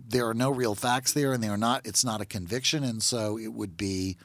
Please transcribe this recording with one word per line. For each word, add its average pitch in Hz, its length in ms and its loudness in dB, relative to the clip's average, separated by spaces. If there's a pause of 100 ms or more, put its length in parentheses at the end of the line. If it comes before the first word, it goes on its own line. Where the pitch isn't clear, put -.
(100)
there 120 180 2
are 113 60 0
no 127 160 2
real 123 240 2
facts 127 400 0
there, 139 180 2
and 120 100 0
they 107 60 0
are 101 80 0
not, 117 300 2
it's 98 180 2
not 110 160 0
a 98 60 0
conviction, 123 580 -2
and 110 180 -2
so 110 360 0
it 113 160 -8
would 98 240 -6
be, 95 460 -2